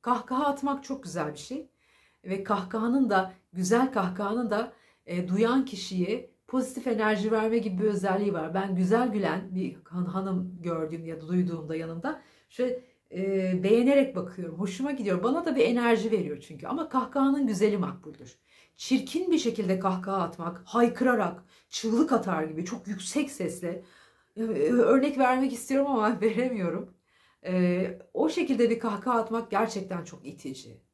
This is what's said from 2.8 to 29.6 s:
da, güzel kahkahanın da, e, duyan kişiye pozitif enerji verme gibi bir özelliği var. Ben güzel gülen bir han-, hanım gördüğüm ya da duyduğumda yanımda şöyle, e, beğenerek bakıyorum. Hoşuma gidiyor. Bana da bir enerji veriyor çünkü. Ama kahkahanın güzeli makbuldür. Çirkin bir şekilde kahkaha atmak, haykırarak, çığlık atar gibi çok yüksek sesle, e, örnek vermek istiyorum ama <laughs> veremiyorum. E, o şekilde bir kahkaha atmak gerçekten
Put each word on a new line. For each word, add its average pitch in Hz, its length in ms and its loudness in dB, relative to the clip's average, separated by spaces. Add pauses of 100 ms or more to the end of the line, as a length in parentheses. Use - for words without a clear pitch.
da, 190 240 2 (200)
güzel 226 380 2
kahkahanın 202 580 -2
da, 214 240 -2 (320)
e, 180 220 -4
duyan 226 380 4
kişiye 190 680 -4 (160)
pozitif 254 400 -2
enerji 214 440 2
verme 220 260 2
gibi 202 260 0
bir 220 40 4
özelliği 196 460 0
var. 160 200 -4
Ben 196 220 -2
güzel 214 360 4
gülen 185 440 -2
bir - 280 -4
han-, 175 220 -4
hanım 180 560 -4
gördüğüm 165 440 -4
ya 160 160 -10
da 156 60 -14
duyduğumda 165 480 0
yanımda 165 460 -6 (280)
şöyle, 254 340 -4 (280)
e, 185 520 0
beğenerek 254 520 6
bakıyorum. 170 440 -6
Hoşuma 262 320 -2
gidiyor. 196 320 0
Bana 302 220 0
da 294 100 0
bir 269 100 6
enerji 233 460 2
veriyor 180 280 -2
çünkü. - 280 -14
Ama 320 220 -4
kahkahanın 269 580 2
güzeli 208 300 2
makbuldür. - 600 -8 (380)
Çirkin 339 560 -2
bir 311 60 4
şekilde 190 420 0
kahkaha 190 420 -2
atmak, 170 440 -6
haykırarak, 240 800 2 (260)
çığlık 233 420 2
atar 185 320 0
gibi 156 220 -6
çok - 220 -10
yüksek 214 440 -4
sesle, 175 520 -6 (540)
e, 220 40 -6
örnek 240 760 4
vermek 262 360 2
istiyorum 277 380 0
ama 214 300 2
<laughs> - 0 -
veremiyorum. 214 720 0 (520)
E, 180 540 0 (140)
o 311 160 2
şekilde 262 400 2
bir 226 100 0
kahkaha 226 400 -2
atmak 226 320 -4
gerçekten 190 520 -2